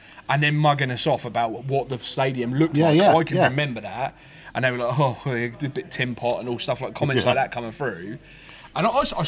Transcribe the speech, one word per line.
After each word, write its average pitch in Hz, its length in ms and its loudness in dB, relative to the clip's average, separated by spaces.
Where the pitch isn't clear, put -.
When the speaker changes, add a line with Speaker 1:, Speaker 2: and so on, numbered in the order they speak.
Speaker 1:
and 143 140 2
then 147 140 2
mugging 143 340 4
us 123 160 -2
off 113 180 2
about 117 400 -2
what 135 240 -2
the 127 100 -4
stadium 127 560 -2
looked 156 220 2
Speaker 2:
Yeah, 160 120 6
Speaker 1:
like. 151 100 6
Speaker 2:
yeah, 196 180 6
Speaker 1:
I 156 80 2
can 156 140 -2
Speaker 2:
yeah. 151 100 6
Speaker 1:
remember 131 320 -2
that. 104 340 -8
And 127 120 -2
they 127 80 2
were 123 60 -4
like, 123 200 -2
"Oh, 131 180 2
a 120 220 -2
bit - 240 -8
tin 123 240 -4
pot," 120 240 -2
and 123 80 -6
all 120 100 -2
stuff, 127 220 -4
like, 120 140 -6
comments 135 280 2
Speaker 2:
Yeah. 123 60 2
Speaker 1:
like 123 80 4
that 135 160 0
coming 120 180 -8
through. 107 480 -8
And 160 100 0
I, 233 60 2
I, 240 380 0